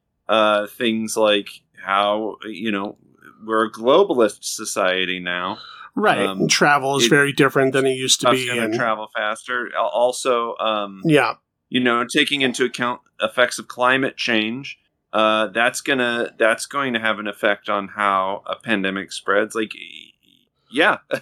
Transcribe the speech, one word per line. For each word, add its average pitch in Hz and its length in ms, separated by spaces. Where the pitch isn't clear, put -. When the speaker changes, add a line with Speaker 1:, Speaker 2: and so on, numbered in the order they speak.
Speaker 1:
uh, 104 380
things 110 500
like 104 320
how, 101 640
you 107 280
know, 101 260
we're 110 200
a 110 60
globalist 127 720
society 92 760
now. 90 380
Speaker 2:
Right. 151 320
Speaker 1:
Um, 98 140
Speaker 2:
And 156 100
travel 139 460
is 127 100
Speaker 1:
it, 120 40
Speaker 2:
very 143 220
different 135 400
than 135 140
it 131 80
used 131 260
to 127 60
Speaker 1:
stuff's 123 140
Speaker 2:
be, 123 80
Speaker 1:
gonna 120 160
Speaker 2:
and 110 100
Speaker 1:
travel 110 420
faster. 110 600
Al-, 107 100
also, 120 720
um, 101 460
Speaker 2:
Yeah. 139 300
Speaker 1:
you 127 120
know, 123 240
taking 143 360
into 131 240
account 123 360
effects 120 400
of 110 80
climate 127 480
change, 117 640
uh, 110 340
that's 117 340
gonna, 120 580
that's 113 280
going 135 280
to 117 40
have 110 220
an 104 80
effect 101 400
on 101 200
how 98 580
a - 100
pandemic 95 560
spreads. 104 420
Like, 110 200
y-, 80 360
yeah. 160 320
<laughs> - 180